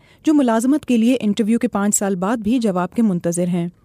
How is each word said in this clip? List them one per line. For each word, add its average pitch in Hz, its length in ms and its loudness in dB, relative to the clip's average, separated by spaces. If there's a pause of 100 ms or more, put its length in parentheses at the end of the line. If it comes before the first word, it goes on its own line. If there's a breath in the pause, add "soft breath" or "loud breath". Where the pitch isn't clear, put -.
(240 soft breath)
جو 311 100 2
ملازمت 262 520 2
کے 240 120 2
لیے 233 220 2
انٹرویو 214 400 0
کے 247 80 -2
پانچ 208 280 -2
سال 196 200 -2
بعد 190 220 -2
بھی 226 220 -2
جواب 185 360 -2
کے 233 60 0
منتظر 175 460 0
ہیں۔ 175 200 -2 (180)